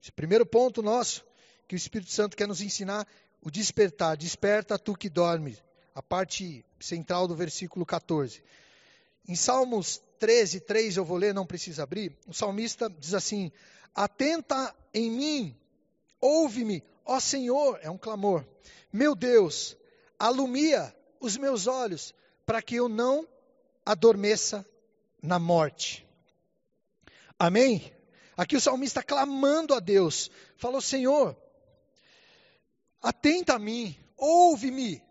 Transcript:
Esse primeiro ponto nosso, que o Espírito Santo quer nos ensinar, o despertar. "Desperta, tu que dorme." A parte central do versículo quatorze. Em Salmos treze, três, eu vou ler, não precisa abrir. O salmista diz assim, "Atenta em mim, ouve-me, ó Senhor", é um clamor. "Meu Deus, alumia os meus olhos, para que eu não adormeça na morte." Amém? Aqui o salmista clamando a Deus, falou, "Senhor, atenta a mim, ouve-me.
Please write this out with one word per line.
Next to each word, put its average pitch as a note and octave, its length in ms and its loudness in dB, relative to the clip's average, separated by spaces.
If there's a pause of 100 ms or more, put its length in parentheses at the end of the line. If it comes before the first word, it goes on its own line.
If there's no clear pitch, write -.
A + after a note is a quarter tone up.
Esse - 80 -20
primeiro F#3+ 360 2
ponto A#3+ 340 2
nosso, A3 420 -2 (460)
que - 60 -10
o - 20 -4
Espírito F#3 340 -8
Santo G#3 260 -2
quer G#3 120 -2
nos G3 140 -6
ensinar, G3+ 440 -6 (360)
o D#3 80 -12
despertar. F3 680 0
"Desperta, G3+ 640 -2
tu G3+ 180 -6
que G3+ 140 -10
dorme." E3 480 -2 (360)
A C3+ 80 -12
parte F3+ 640 -6 (140)
central F3 480 -4
do E3+ 80 -4
versículo E3+ 500 -6
quatorze. D#3 580 -4 (840)
Em F3+ 80 -10
Salmos B3 680 0 (180)
treze, G#3+ 420 2
três, G#3+ 360 -2
eu F#3+ 80 0
vou E3+ 120 -4
ler, G3 180 0
não G3 120 -4
precisa E3 360 -10
abrir. E3 340 -8 (100)
O F3 60 -20
salmista A3 560 -4
diz D#3+ 260 -10
assim, F#3+ 360 -4 (440)
"Atenta C4+ 800 -2 (200)
em A3+ 160 -2
mim, B3 460 -4 (640)
ouve-me, B3 600 2 (220)
ó C4 160 -2
Senhor", C4 600 0
é D#3 80 -10
um F#3 80 -10
clamor. G3+ 480 -2 (460)
"Meu C#4 220 2
Deus, G#3 640 2 (420)
alumia B3+ 760 2 (240)
os A3 180 -4
meus C4 300 -2
olhos, A#3+ 480 -4 (320)
para A3+ 160 -2
que A#3 140 -6
eu A#3+ 120 0
não B3+ 400 0 (560)
adormeça G#3 800 4 (580)
na F3 160 0
morte." E3 680 0 (1300)
Amém? G3+ 560 2 (420)
Aqui F#3 200 -2
o B3+ 40 2
salmista C4 420 0
clamando C#4+ 720 0
a A#3+ 60 -2
Deus, F3+ 500 0 (260)
falou, B3+ 240 -4
"Senhor, C4 560 0 (1700)
atenta D4+ 520 2
a A#3+ 40 -4
mim, G#3+ 400 -8 (180)
ouve-me. C4+ 920 4